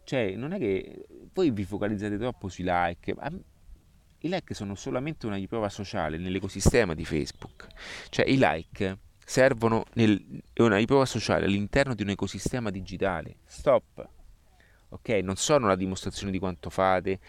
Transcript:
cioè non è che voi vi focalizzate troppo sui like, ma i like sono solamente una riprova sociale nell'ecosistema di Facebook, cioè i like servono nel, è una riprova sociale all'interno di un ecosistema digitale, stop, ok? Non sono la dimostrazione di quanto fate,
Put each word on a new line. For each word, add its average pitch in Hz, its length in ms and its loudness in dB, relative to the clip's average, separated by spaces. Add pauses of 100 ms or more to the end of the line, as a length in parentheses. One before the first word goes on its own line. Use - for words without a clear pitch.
cioè 107 320 -2
non 127 160 -8
è 202 60 -6
che 101 480 -2 (280)
voi 180 180 4
vi 104 120 -2
focalizzate 101 540 -2
troppo 113 320 -6
sui 90 160 -6
like, 87 480 0
ma - 140 -8 (960)
i 151 40 -4
like 175 260 -6
sono 101 220 -8
solamente 135 500 -6
una 101 120 -4
riprova 101 320 -2
sociale 87 480 -4
nell'ecosistema 95 760 0
di 82 120 -8
Facebook, - 600 -6 (420)
cioè - 180 2
i 135 100 4
like 95 600 0 (340)
servono 117 640 4
nel, 107 580 2
è - 100 4
una 113 140 8
riprova 127 300 6
sociale 95 400 0
all'interno 104 500 2
di 104 80 -2
un 101 60 -2
ecosistema 104 600 -4
digitale, 92 760 -4
stop, - 640 0 (800)
ok? - 200 -12 (140)
Non 95 140 -2
sono 143 300 2
la 95 80 6
dimostrazione 95 560 -4
di 95 80 -2
quanto 90 300 -8
fate, 95 580 2